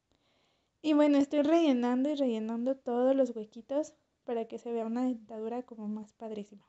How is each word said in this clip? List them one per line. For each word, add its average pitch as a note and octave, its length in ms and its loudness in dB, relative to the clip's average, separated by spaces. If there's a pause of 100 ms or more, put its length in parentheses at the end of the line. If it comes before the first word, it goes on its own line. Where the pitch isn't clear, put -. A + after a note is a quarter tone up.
(800)
Y D#4 140 0
bueno, D4 240 6
estoy C#4+ 240 2
rellenando C4+ 680 2
y D4+ 60 0
rellenando A#3 640 -2
todos B3+ 380 0
los A#3+ 220 2
huequitos B3+ 560 -6 (320)
para A3+ 220 -4
que A3+ 120 -14
se A#3 140 -10
vea A3+ 140 -4
una A#3+ 180 -2
dentadura A3+ 580 -6
como A3 260 -12
más G#3+ 260 -10
padrísima. G#3+ 540 -14